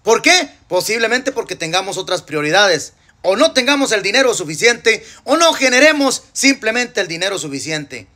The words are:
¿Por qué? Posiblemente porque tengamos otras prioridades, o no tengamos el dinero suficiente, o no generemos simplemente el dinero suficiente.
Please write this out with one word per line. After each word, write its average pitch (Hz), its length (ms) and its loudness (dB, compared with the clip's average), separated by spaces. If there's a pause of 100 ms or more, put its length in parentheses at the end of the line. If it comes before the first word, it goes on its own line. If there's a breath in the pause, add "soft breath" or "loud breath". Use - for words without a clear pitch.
¿Por 226 200 2
qué? 330 280 2 (200)
Posiblemente 220 640 -2
porque 190 240 -8
tengamos 180 400 -4
otras 180 240 -4
prioridades, 156 720 0 (300 soft breath)
o 190 120 2
no 311 160 2
tengamos 269 400 0
el 202 120 0
dinero 233 300 2
suficiente, 214 720 -2 (200 loud breath)
o 262 100 2
no 330 180 4
generemos 269 800 2
simplemente 240 720 -2
el 180 80 -4
dinero 180 300 -4
suficiente. 139 760 -10